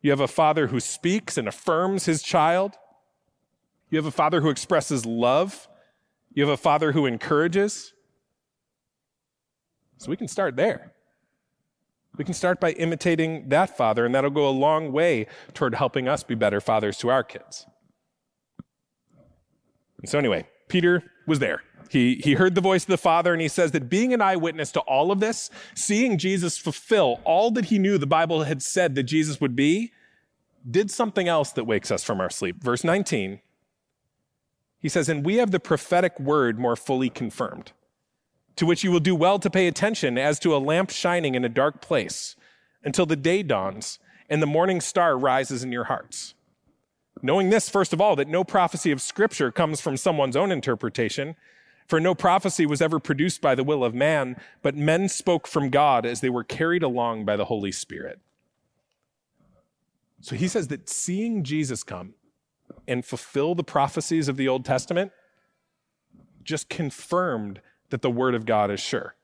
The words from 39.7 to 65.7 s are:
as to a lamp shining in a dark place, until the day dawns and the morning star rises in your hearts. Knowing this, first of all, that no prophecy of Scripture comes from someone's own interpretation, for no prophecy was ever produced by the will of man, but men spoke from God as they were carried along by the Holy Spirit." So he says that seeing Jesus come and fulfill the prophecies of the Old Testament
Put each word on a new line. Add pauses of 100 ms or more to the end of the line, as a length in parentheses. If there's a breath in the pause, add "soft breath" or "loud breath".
as
to
a
lamp
shining
in
a
dark
place, (480 soft breath)
until
the
day
dawns (300 soft breath)
and
the
morning
star
rises
in
your
hearts. (880)
Knowing
this,
first
of
all,
that
no
prophecy
of
Scripture
comes
from
someone's
own
interpretation, (520 soft breath)
for
no
prophecy
was
ever
produced
by
the
will
of
man, (260 loud breath)
but
men
spoke
from
God
as
they
were
carried
along
by
the
Holy
Spirit." (2000)
So
he
says
that
seeing
Jesus
come (760)
and
fulfill
the
prophecies
of
the
Old
Testament (1300)